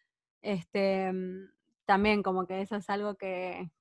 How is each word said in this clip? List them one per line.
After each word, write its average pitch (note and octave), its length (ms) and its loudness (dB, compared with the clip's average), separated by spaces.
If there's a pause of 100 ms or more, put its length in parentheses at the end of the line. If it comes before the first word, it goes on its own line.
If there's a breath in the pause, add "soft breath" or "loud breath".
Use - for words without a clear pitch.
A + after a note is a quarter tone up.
(420)
este, G3 720 0
mm, F#3 360 -6 (360)
también G3+ 380 6
como F#3 240 0
que F#3+ 140 -4
eso G3+ 160 -4
es G3 120 -8
algo G#3 260 -2
que, F3+ 640 -6